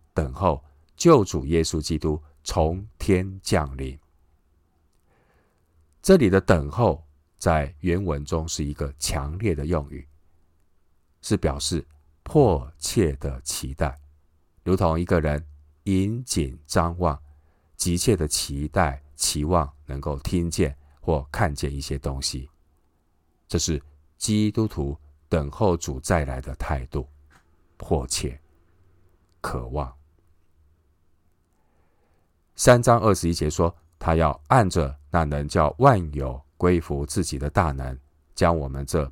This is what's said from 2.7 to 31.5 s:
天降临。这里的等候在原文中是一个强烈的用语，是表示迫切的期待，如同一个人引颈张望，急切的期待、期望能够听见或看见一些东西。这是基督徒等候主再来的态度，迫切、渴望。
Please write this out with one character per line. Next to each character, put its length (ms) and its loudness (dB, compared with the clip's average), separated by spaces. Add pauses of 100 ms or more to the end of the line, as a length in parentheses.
天 440 0
降 340 -2
临。 220 -10 (2000)
这 160 8
里 140 6
的 100 6
等 300 2
候 360 0 (300)
在 440 0
原 220 0
文 220 -4
中 240 -4
是 160 -4
一 80 -4
个 260 -6
强 400 -4
烈 160 0
的 120 -6
用 240 -2
语， 180 -16 (1120)
是 160 0
表 220 -2
示 280 -4 (360)
迫 560 2
切 380 0
的 260 -8
期 320 -8
待， 260 -4 (640)
如 100 2
同 240 2
一 60 0
个 160 2
人 240 -2 (400)
引 400 0
颈 420 -4
张 320 0
望， 220 0 (560)
急 220 0
切 180 2
的 100 0
期 420 -4
待、 340 0 (120)
期 300 -2
望 260 2 (160)
能 140 -8
够 200 -4
听 300 -2
见 240 0 (260)
或 300 -2
看 240 -2
见 200 -6
一 60 -8
些 180 -6
东 220 -6
西。 280 -8 (960)
这 120 0
是 240 -2 (340)
基 340 0
督 160 -2
徒 300 -6 (320)
等 220 0
候 260 2
主 240 -8
再 240 0
来 160 -8
的 140 -10
态 320 -4
度， 200 -6 (720)
迫 300 -4
切、 340 -6 (1040)
渴 260 -6
望。 260 -6 (2500)